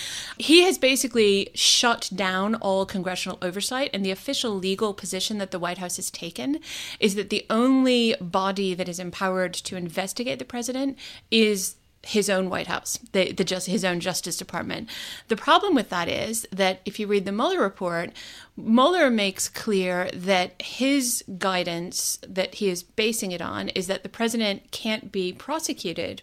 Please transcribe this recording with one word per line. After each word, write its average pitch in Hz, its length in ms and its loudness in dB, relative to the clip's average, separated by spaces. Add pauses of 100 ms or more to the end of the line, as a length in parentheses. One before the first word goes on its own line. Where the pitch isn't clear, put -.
(360)
He 311 260 8
has 370 160 4
basically 233 760 4
shut - 580 2
down 190 440 0
all 190 300 2
congressional 180 540 -4
oversight, 202 520 -2
and 196 120 -2
the 190 60 0
official 240 420 -4
legal 196 400 0
position 190 520 -6
that 190 60 -10
the 185 80 -6
White 175 180 -4
House 180 200 -6
has - 140 -6
taken 247 480 -4 (400)
is 196 180 2
that 202 120 -4
the 214 220 -2
only 247 680 6
body 190 540 0
that 180 160 -2
is 175 100 -6
empowered 185 540 -2
to - 240 -8
investigate 190 600 -4
the 254 80 -8
president 262 520 -4 (320)
is 214 440 4 (280)
his 202 280 2
own 190 180 2
White 170 180 -4
House, - 320 -6 (140)
the, 190 200 4
the 190 120 0
just, 185 220 -4
his 185 180 0
own 175 160 0
Justice 175 360 -4
Department. 185 520 -6 (400)
The 226 80 2
problem 349 380 4
with 226 160 0
that 170 180 -2
is - 420 -4
that 190 340 0
if 202 140 -8
you 208 80 -4
read 202 180 2
the 196 80 -4
Mueller 320 280 0
report, 180 500 -2 (460)
Mueller 262 540 4
makes 202 380 0
clear 180 640 0
that 185 500 0
his 262 640 0 (140)
guidance 175 800 -2 (100)
that 185 280 -4
he 202 120 0
is 175 160 -2
basing 220 480 -2
it 175 100 -8
on - 280 -6
is 180 180 -4
that 190 160 -4
the 196 40 -10
president 220 640 -2
can't 214 400 -6
be 185 220 -2
prosecuted 196 880 -6